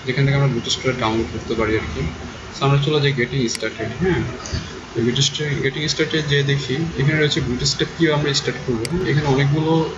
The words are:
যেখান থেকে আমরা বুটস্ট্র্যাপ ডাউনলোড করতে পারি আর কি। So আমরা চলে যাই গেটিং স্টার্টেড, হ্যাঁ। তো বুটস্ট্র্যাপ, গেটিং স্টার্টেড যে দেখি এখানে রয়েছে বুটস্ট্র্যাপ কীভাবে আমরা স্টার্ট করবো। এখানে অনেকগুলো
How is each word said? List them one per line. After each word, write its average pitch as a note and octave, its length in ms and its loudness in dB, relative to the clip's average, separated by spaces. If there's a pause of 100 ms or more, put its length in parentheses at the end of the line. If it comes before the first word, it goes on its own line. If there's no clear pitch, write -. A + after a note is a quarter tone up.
যেখান C3+ 200 2
থেকে C#3 120 4
আমরা C#3 100 4
বুটস্ট্র্যাপ A#2+ 520 0
ডাউনলোড A2+ 340 2
করতে A2+ 220 -4
পারি A2 200 2
আর G#2 100 0 (100)
কি। C3+ 60 -4 (580)
So C#3 60 0
আমরা C#3 180 4
চলে D3+ 180 2
যাই C#3 120 2
গেটিং A#2+ 340 0
স্টার্টেড, A2 400 -4 (120)
হ্যাঁ। E3+ 220 2 (760)
তো B2 60 0
বুটস্ট্র্যাপ, C#3 600 0
গেটিং D3+ 240 -2
স্টার্টেড D3+ 400 0
যে C#3+ 160 4
দেখি C#3 320 0 (220)
এখানে D3+ 220 2
রয়েছে D3 220 2
বুটস্ট্র্যাপ B2+ 560 -2
কীভাবে D3+ 220 4
আমরা D3 140 0
স্টার্ট B2 240 -2 (100)
করবো। A#2+ 380 0
এখানে D3 220 2
অনেকগুলো D3+ 720 2